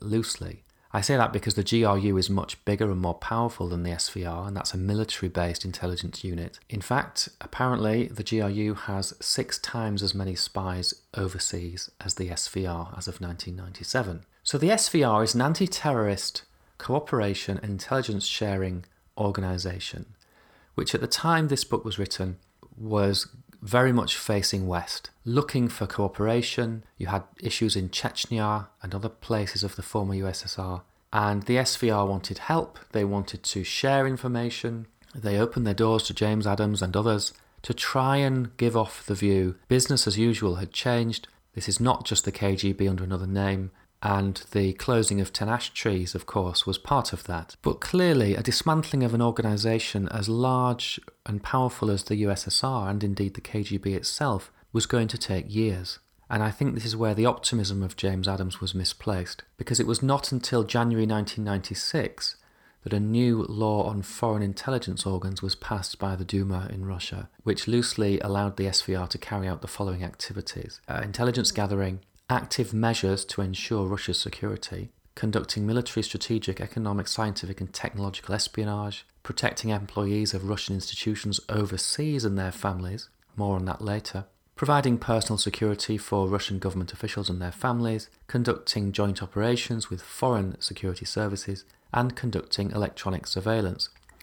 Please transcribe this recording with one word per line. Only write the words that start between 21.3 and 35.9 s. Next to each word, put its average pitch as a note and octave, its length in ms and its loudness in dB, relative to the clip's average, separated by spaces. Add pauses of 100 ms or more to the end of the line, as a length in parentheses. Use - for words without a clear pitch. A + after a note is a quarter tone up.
this C3+ 160 0
book - 200 -2
was G#2 140 -4
written F#2 400 -4 (400)
was G#2 500 2 (320)
very B2 320 6
much A#2 240 2
facing G2 520 0
west, - 420 -4 (140)
looking B2 440 2
for - 200 -4
cooperation. A2+ 960 0 (120)
You F#2+ 120 -4
had F#2+ 160 0 (160)
issues A2 340 2
in F#2 140 0
Chechnya G#2+ 800 -2 (120)
and F#2 140 -8
other G2+ 140 -4
places G#2 560 -2
of G2 100 -4
the G2 80 -8
former G2 320 -2
U F#2+ 140 -2
S - 160 -6
S F#2 120 -8
R, F#2 260 -6 (300)
and G#2 300 2
the A#2+ 160 4
S B2+ 160 2
V A#2+ 160 2
R G#2 160 6
wanted G2 320 -2
help. D#3+ 400 0 (140)
They G#2+ 120 2
wanted G2 380 -2
to F#2+ 220 -2
share C3+ 420 2
information. A#2+ 800 -2 (260)
They G#2 240 0
opened A#2 300 2
their G2+ 80 2
doors A2+ 300 4